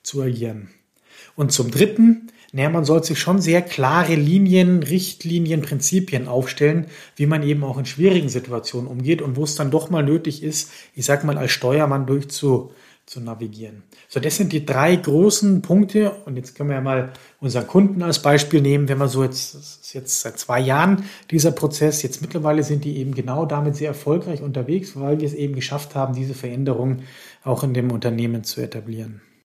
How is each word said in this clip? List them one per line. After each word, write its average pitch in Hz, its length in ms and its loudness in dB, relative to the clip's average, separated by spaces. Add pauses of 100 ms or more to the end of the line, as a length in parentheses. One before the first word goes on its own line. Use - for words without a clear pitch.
zu - 220 -6
agieren. 113 460 -6 (640)
Und 143 160 0
zum 123 180 0
Dritten, 214 580 6 (260)
naja, 135 160 0
man 165 140 2
sollte 156 240 4
sich 151 120 -2
schon 190 200 2
sehr 170 220 4
klare 160 540 2
Linien, 180 680 4
Richtlinien, 170 760 -2
Prinzipien 151 680 -2
aufstellen, 147 600 0 (280)
wie 147 100 0
man 151 180 2
eben 147 200 0
auch 131 140 -6
in 131 80 -4
schwierigen 175 420 2
Situationen 123 600 -8
umgeht 131 320 -2
und 131 160 -4
wo 151 80 -2
es 147 100 -6
dann 143 160 -2
doch 160 180 0
mal 160 140 0
nötig 151 400 -2
ist, 151 260 -6 (240)
ich 135 120 -8
sag 143 180 2
mal, 147 140 0
als 127 140 -2
Steuermann 139 540 2
durchzu-, 135 680 0 (340)
zu - 160 -18
navigieren. 110 600 -12 (260)
So, 131 100 -4
das 147 160 -2
sind 196 180 0
die 147 120 -2
drei 151 300 4
großen 185 680 4
Punkte. 202 500 2 (140)
Und 131 120 -8
jetzt - 180 -14
können 143 140 -4
wir 139 60 -2
ja 131 60 -4
mal 131 300 -2 (280)
unseren 123 280 -2
Kunden 196 360 4
als 165 180 0
Beispiel 147 400 4
nehmen. 139 260 2
Wenn 135 100 0
man 139 120 0
so 131 140 0
jetzt, 131 320 -6
das - 260 -20
ist - 120 -20
jetzt - 280 -6
seit - 180 -10
zwei 123 200 -2
Jahren 160 460 2 (240)
dieser 160 220 4
Prozess, 147 520 0
jetzt 127 180 -8
mittlerweile 151 420 0
sind 147 220 -2
die 143 120 -6
eben 135 160 -6
genau 131 320 -4
damit 147 300 -2
sehr 147 140 -4
erfolgreich 156 520 -4
unterwegs, 143 540 -4
weil 143 240 -2
wir 151 80 -2
es 143 60 -6
eben 143 220 -4
geschafft 139 400 -8
haben, 131 200 -2
diese 131 180 -6
Veränderung 127 680 -4 (440)
auch 131 200 -2
in 131 100 -2
dem 123 180 0
Unternehmen 117 520 -2
zu - 180 -8
etablieren. 113 600 -12 (240)